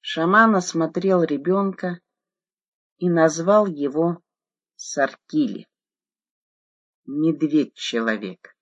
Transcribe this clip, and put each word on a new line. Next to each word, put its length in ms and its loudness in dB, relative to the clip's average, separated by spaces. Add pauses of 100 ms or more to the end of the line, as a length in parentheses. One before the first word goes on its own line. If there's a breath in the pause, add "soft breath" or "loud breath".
Шаман 540 2
осмотрел 680 0
ребенка 760 -2 (960)
и 120 0
назвал 560 4
его 560 -2 (540)
Саркили, 920 -4 (1400)
медведь-человек. 1600 -2